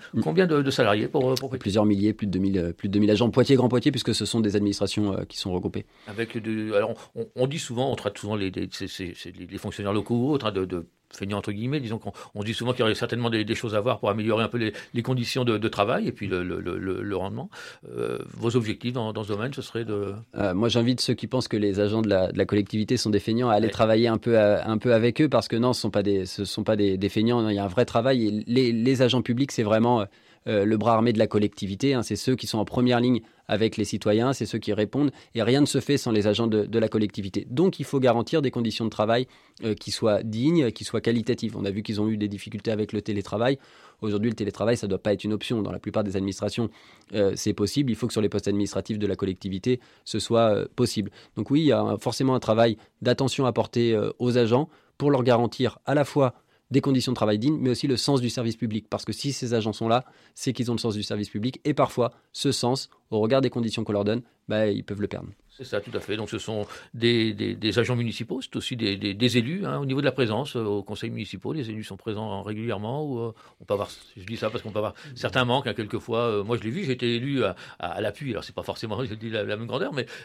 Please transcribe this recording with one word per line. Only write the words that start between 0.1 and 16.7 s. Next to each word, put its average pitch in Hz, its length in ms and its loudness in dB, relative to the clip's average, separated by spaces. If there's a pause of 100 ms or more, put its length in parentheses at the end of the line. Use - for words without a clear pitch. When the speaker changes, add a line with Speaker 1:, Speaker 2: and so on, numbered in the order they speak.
Speaker 1:
Mm. - 80 0
Speaker 2:
Combien 165 240 2
de, 151 160 2
de 135 80 0
salariés 113 380 2
pour, 135 160 0
euh, 131 100 2
pour 127 160 -4
Poitiers ? 131 80 -8
Speaker 1:
Plusieurs 104 280 2
milliers, 104 280 4
plus 107 140 -4
de 95 40 -2
deux 95 80 0
mille, 98 200 0
euh, 85 120 -2
plus - 160 -6
de 95 60 -2
deux 101 60 4
mille 104 100 4
agents. 107 220 4
Poitiers, 131 240 6
Grand 120 140 6
Poitiers, 123 220 2
puisque 120 220 -2
ce 107 120 -2
sont 117 140 -2
des 104 160 2
administrations, 101 580 0
euh, 95 100 -2
qui - 160 -12
sont 98 120 -4
regroupées. 92 360 -4 (180)
Speaker 2:
Avec 113 320 -6
de, 107 360 -4
alors, 107 200 2 (220)
on, 117 100 -6 (100)
on 127 120 2
dit 139 100 -4
souvent, 127 340 -2
on 113 40 0
traite - 240 -6
souvent 104 160 -4
les, 95 160 -2
les, 92 200 -6
ces, 95 160 -10
ces, 90 280 -8
ces, 90 160 -14
les, 87 160 -16
les 95 100 -12
fonctionnaires 101 360 -4
locaux 107 220 0
ou 123 140 0
autres, 139 160 0
hein, 107 60 0
de, 92 140 0
de 87 200 -6 (300)
feignants 101 220 -6
entre 104 140 -4
guillemets, 123 280 -4
disons 113 200 -6
qu'on, 104 120 -10 (220)
on 104 80 -8
dit 107 140 -4
souvent 117 160 -2
qu'il 120 80 -2
y 120 40 4
aurait 107 120 4
certainement 117 340 -2
des, 110 160 0
des 110 80 -2
choses 107 220 -4
à 104 60 2
voir 117 180 0
pour 107 100 0
améliorer 107 340 0
un 110 40 0
peu 120 100 -4
les, 110 160 -2 (220)
les 117 80 -2
conditions 127 400 -2
de, 110 160 2
de 110 80 -2
travail 127 400 0
et 127 40 -4
puis - 140 -8
le, 92 180 -2
le, 87 160 -4
le, 90 200 -6